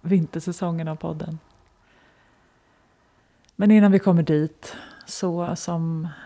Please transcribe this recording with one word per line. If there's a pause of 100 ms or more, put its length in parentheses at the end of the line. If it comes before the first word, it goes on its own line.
vintersäsongen
av
podden. (2250)
Men
innan
vi
kommer
dit, (300)
så
som (180)